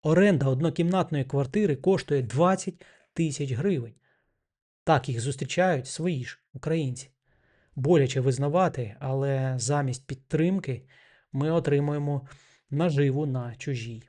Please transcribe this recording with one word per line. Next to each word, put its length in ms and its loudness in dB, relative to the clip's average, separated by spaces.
Оренда 460 4
однокімнатної 760 0
квартири 520 0
коштує 460 0
двадцять 640 0
тисяч 380 -2
гривень. 420 -2
Так 260 2
їх 120 -2
зустрічають 680 -2
свої 380 -4
ж 140 -14
українці. 560 -4
Боляче 460 4
визнавати, 800 0
але 580 -2
замість 500 -2
підтримки 760 -2
ми 200 0
отримуємо 760 0
наживу 560 2
на 300 -6
чужій 540 -8